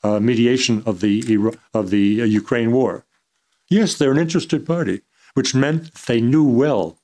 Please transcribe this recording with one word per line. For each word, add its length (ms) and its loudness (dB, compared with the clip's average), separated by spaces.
uh, 160 0
mediation 680 0
of 140 -4
the 280 0
Ira-, 240 2
of 180 -2
the, 320 2
uh, 20 -2
Ukraine 460 0
war. 340 -2
Yes, 260 2
they're 160 2
an 60 2
interested 480 -2
party, 360 -4
which 180 -2
meant 400 -2
they 260 -2
knew 240 2
well 600 0